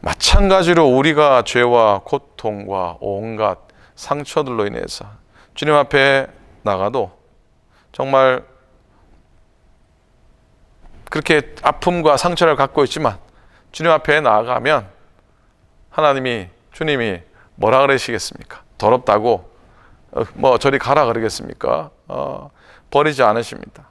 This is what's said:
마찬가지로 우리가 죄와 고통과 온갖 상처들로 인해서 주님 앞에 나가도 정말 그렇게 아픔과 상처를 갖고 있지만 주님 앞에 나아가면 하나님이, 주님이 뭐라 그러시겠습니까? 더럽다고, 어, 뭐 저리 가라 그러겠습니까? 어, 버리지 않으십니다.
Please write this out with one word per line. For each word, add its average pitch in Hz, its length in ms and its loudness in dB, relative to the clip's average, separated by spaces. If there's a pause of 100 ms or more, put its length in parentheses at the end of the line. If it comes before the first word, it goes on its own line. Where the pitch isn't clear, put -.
마찬가지로 175 840 2
우리가 139 560 4
죄와 117 640 2
고통과 98 960 -8
온갖 104 580 -4 (360)
상처들로 135 720 -6
인해서 - 400 -10 (480)
주님 151 200 -2
앞에 135 520 2 (360)
나가도 101 540 -4 (760)
정말 131 520 2 (2750)
그렇게 156 520 -2
아픔과 156 540 0
상처를 170 400 0
갖고 139 280 0
있지만 127 340 -4 (540)
주님 160 200 -2
앞에 156 280 2
나아가면 117 680 0 (1000)
하나님이, 131 580 -2 (240)
주님이 120 480 -4 (340)
뭐라 117 280 2
그러시겠습니까? - 800 -4 (160)
더럽다고, 107 760 0 (600)
어, 123 100 -4 (100)
뭐 123 240 2
저리 139 200 0
가라 143 280 0
그러겠습니까? 113 840 -4 (160)
어, 143 440 -10 (400)
버리지 143 320 0
않으십니다. 110 680 -2